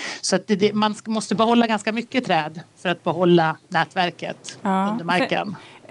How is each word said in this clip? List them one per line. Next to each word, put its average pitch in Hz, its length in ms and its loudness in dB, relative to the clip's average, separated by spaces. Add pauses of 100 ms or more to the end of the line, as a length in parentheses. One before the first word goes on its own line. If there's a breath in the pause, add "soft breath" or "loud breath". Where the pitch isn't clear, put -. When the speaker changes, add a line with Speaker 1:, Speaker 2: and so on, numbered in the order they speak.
(200 loud breath)
Speaker 1:
Så - 160 0
att 185 100 -4
det, 214 100 2
det, 208 160 2
man 214 220 0
sk-, - 160 -14
måste 220 240 -4
behålla 233 320 4
ganska 220 260 -2
mycket 240 320 -4
träd 160 360 -2 (180)
för - 100 -6
att 175 160 -2
behålla 170 520 4 (120)
nätverket - 920 -4
Speaker 2:
Ja, 190 300 0
Speaker 1:
under 226 120 -6
marken. 180 520 -2 (340 loud breath)